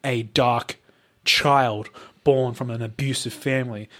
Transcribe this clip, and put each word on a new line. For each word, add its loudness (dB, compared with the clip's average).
a -2
dark 0
child 2
born 4
from -6
an -6
abusive -4
family, -4